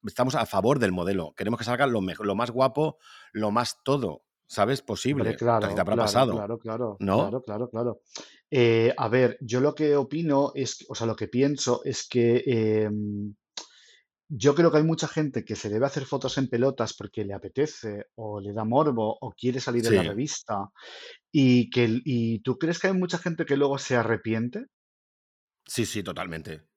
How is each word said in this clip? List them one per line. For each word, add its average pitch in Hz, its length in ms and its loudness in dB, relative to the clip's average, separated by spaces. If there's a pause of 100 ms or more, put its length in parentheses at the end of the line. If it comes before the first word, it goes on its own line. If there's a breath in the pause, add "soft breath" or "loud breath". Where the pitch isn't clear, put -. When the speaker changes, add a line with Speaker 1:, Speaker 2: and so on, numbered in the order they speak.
Speaker 1:
estamos 123 300 -2
a 117 100 0
favor 113 340 2
del 101 120 2
modelo, 90 440 -2
queremos 107 240 -4
que 113 60 -10
salga 123 220 0
lo 117 140 0
mejo-, 95 240 -6
lo 98 100 0
más 117 160 -2
guapo, 131 460 0 (340 loud breath)
lo 107 200 -2
más 117 340 -2
todo, 127 400 -2 (220)
¿sabes? 113 340 0 (280)
Speaker 2:
Hombre, 113 260 0
Speaker 1:
Posible. - 60 -8 (200)
A 107 80 0
ti 101 60 -4
te 98 60 0
Speaker 2:
claro, - 0 -
Speaker 1:
habrá 101 160 0
Speaker 2:
claro, - 20 0
Speaker 1:
pasado, 113 280 4
Speaker 2:
claro, 110 320 -4
claro, 110 400 -8
Speaker 1:
¿no? 98 160 2
Speaker 2:
claro, 117 260 0
claro, 110 280 -8
claro. 117 320 -4 (500 loud breath)
Eh, 117 460 6
a 123 100 -2
ver, 120 340 4
yo 123 200 -2
lo 147 120 4
que 147 220 2
opino 143 600 2
es, 131 340 -6
o 131 60 -10
sea, 117 120 -2
lo 110 80 0
que 107 140 -6
pienso 135 560 0
es - 240 -6
que, 120 360 4
em, 107 920 0 (920 loud breath)
yo 139 260 4
creo 165 160 6
que 151 60 4
hay 151 60 6
mucha 160 240 0
gente 147 380 -4
que 110 100 -6
se 104 140 -6
debe 113 160 2
hacer 139 200 -4
fotos 131 320 -4
en 135 120 0
pelotas 123 440 0
porque 101 320 -8
le 98 80 -8
apetece 104 840 -6
o 104 260 -10
le 101 120 -10
da 110 120 -4
morbo 117 560 2
o 117 120 -10
quiere 127 280 -4
salir 120 260 -2
en 110 80 6
la 90 80 4
Speaker 1:
Sí. 80 80 -2
Speaker 2:
revista 107 580 -6 (640 loud breath)
y 123 400 6
que 120 140 2
el, 117 200 0
¿y 117 360 0
tú 127 180 -4
crees 165 200 -2
que - 80 0
hay 190 60 2
mucha 180 260 0
gente 170 260 -4
que 139 120 2
luego 139 220 2
se - 180 -2
arrepiente? 113 680 -2 (1000)
Speaker 1:
Sí, 117 200 -2
sí, 101 180 -6
totalmente. 82 720 -10